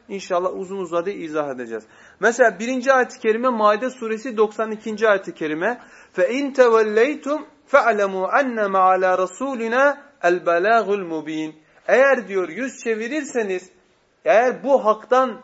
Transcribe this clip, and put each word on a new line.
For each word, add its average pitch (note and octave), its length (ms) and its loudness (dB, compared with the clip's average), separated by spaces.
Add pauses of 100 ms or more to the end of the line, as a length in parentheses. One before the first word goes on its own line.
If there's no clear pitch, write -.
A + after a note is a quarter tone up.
inşallah F#3+ 500 -4
uzun F#3+ 180 -10
uzadı F3 320 -4
izah D#3 460 -6
edeceğiz. A2+ 280 -10 (360)
Mesela A3 400 2
birinci B3+ 340 0
ayet-i B3+ 260 0
kerime A3+ 300 0
Maide G#3+ 400 0
suresi A3 480 -8
doksan A3 340 0
ikinci G#3+ 380 -2
ayet-i G3 240 0
kerime. D#3+ 480 -4 (360)
فَاِنْ B3+ 380 0
تَوَلَّيْتُمْ A#3+ 840 2 (300)
فَاَعْلَمُوا G#3 680 2
اَنَّمَا G#3+ 360 0
عَلَى F#3 480 2
رَسُولِنَا B3+ 720 -2 (260)
الْبَلَاغُ F3+ 640 2
الْمُب۪ينَ. D#3+ 680 -4 (360)
Eğer B3 400 2
diyor F#3 220 -4
yüz A#3+ 280 -10
çevirirseniz, A3+ 920 -6 (560)
eğer F#3+ 380 2
bu B3 220 2
haktan A3+ 580 0